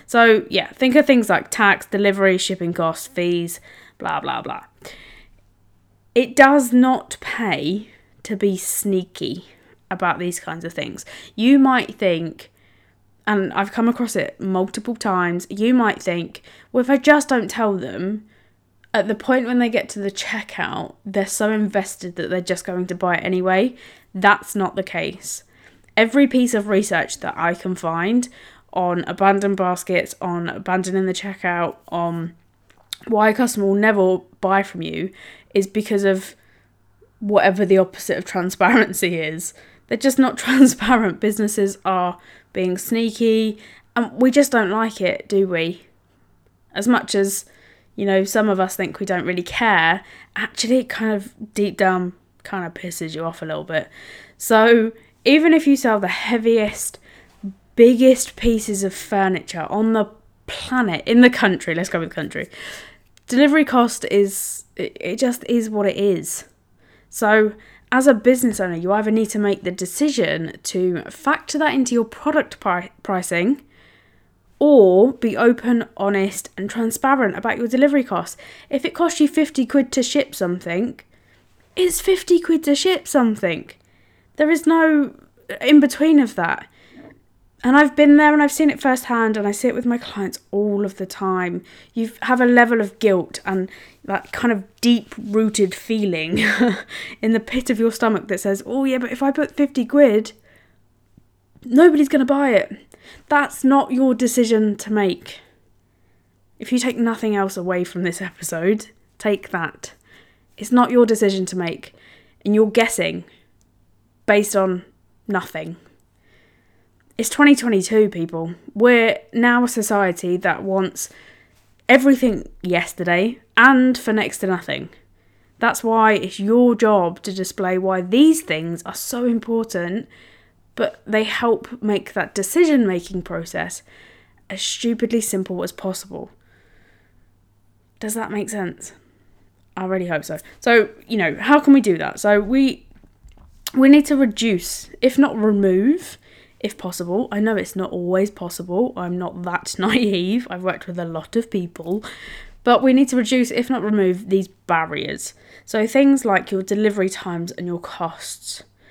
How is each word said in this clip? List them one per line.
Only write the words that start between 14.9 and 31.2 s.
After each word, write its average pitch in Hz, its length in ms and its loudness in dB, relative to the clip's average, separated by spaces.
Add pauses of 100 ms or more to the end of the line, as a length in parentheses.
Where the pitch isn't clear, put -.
times, 180 560 -4
you 220 240 0
might 226 280 0
think, 170 400 -8 (280)
"Well, 247 120 0
if 247 80 -2
I 277 80 4
just 294 300 4
don't 240 220 -2
tell 214 260 -2
them, 185 500 -8 (680)
at 208 140 0
the 220 60 -4
point 254 320 -2
when 247 120 -2
they 240 120 2
get 226 180 -2
to - 120 -12
the 196 100 -6
checkout, - 840 -8 (100)
they're 196 180 -2
so 208 260 -2
invested 196 640 -4
that - 120 -6
they're 180 140 -2
just 175 240 -6
going 180 220 -4
to 185 60 -8
buy 180 220 -2
it - 80 -4
anyway." 185 500 0 (400)
That's 202 400 2
not 190 220 -4
the 196 60 -4
case. - 640 -10 (520)
Every 254 300 4
piece 247 260 2
of 208 160 -2
research 196 520 0
that - 180 -8
I 170 160 -2
can 180 200 -6
find 180 540 -2 (460)
on 175 300 -2
abandoned 196 520 0
baskets, 180 640 -2
on 175 300 -6
abandoning 190 560 -2
the 185 80 -2
checkout, 180 640 -6 (120)